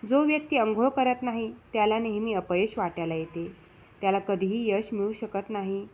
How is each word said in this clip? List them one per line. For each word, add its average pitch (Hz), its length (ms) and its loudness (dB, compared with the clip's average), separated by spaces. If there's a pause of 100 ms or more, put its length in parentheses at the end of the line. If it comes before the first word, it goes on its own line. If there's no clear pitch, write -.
जो 262 220 4
व्यक्ती 302 320 0
अंघोळ 220 320 4
करत 254 340 2
नाही, 226 300 -4 (200)
त्याला 214 260 4
नेहमी 220 360 -2
अपयश 185 440 0
वाट्याला 170 360 -2
येते, 165 320 -6 (540)
त्याला 196 180 2
कधीही 196 520 -2
यश 214 220 0
मिळू 208 200 -2
शकत 208 380 -8
नाही. 196 440 -4